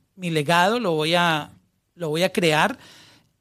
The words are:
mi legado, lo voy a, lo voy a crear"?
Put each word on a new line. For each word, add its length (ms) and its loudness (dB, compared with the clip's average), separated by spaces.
mi 140 -8
legado, 500 0
lo 120 -2
voy 220 -2
a, 360 0
lo 140 -8
voy 140 -2
a 100 0
crear"? 460 2